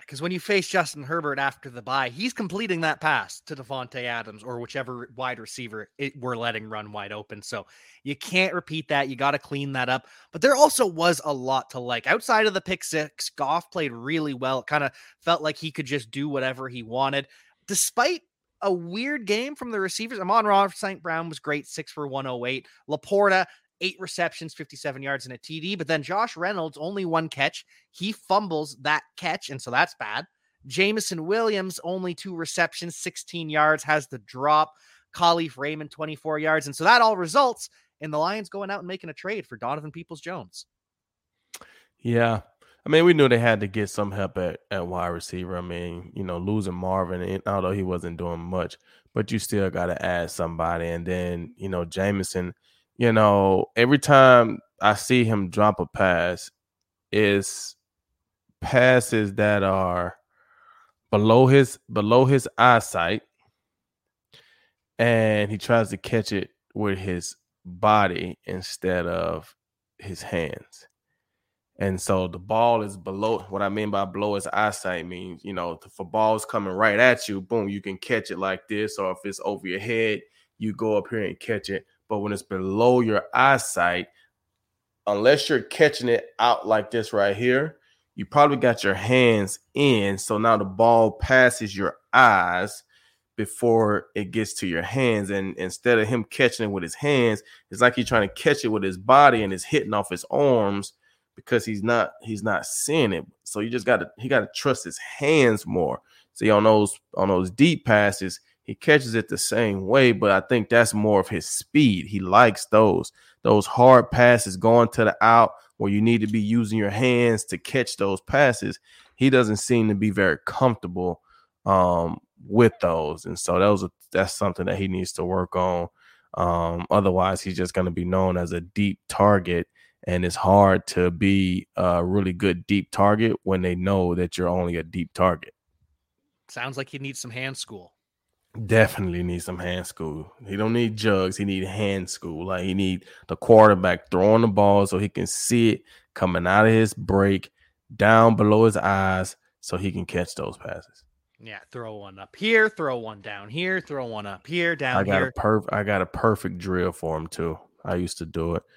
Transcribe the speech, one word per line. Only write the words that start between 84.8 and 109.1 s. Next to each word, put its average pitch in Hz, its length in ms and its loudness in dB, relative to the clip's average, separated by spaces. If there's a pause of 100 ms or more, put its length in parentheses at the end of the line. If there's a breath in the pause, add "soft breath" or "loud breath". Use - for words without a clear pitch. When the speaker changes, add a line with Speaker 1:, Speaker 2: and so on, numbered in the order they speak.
Speaker 2:
unless 113 440 2
you're 131 120 0
catching 143 480 0
it 117 160 0 (140)
out 117 280 2
like 107 220 0
this 113 240 -4
right 101 220 2
here, 127 420 -2 (380)
you 107 100 -10
probably 147 320 4
got 120 260 0
your 98 120 2
hands 110 640 2 (160)
in. 107 420 2
So 107 220 -4
now 113 180 4
the 104 80 -2
ball 113 460 4
passes 120 640 2
your 95 200 -4 (140)
eyes 98 720 4 (540)
before 110 800 0
it 95 160 -6
gets 107 240 -4
to 98 120 -6
your 85 140 -2
hands. 110 480 -2
And 95 280 -4
instead 110 420 0
of 104 80 0
him 117 160 -2
catching 117 400 -2
it 104 80 -4
with 95 100 -6
his 85 140 -10
hands, 123 480 0 (260 soft breath)
it's 104 120 -4
like 123 120 4
he's 120 140 -4
trying 107 200 2
to - 60 -10
catch 147 320 0
it 113 40 0
with 107 120 -2
his 95 160 -4
body 123 460 6
and 95 100 -4
it's 90 100 -8
hitting 113 300 -2
off 104 160 -2
his 90 220 -8
arms 110 600 0 (420)
because - 280 -2
he's 104 200 -6
not, 117 300 0 (100)
he's 107 180 -10
not 101 240 -4
seeing 139 480 -2
it. 82 100 -6 (200)
So - 160 -10
you 110 100 -6
just 117 160 -6
gotta, 117 320 0
he 123 100 -12
gotta 120 280 0
trust - 280 -2
his 87 140 -12
hands 139 720 2
more. 82 340 -2 (320 soft breath)
See, 110 160 0
on 104 140 6
those, 107 360 4 (160)
on 95 120 0
those 92 240 0
deep 151 340 4
passes, 104 540 2 (240)
he 110 100 -12
catches 127 400 2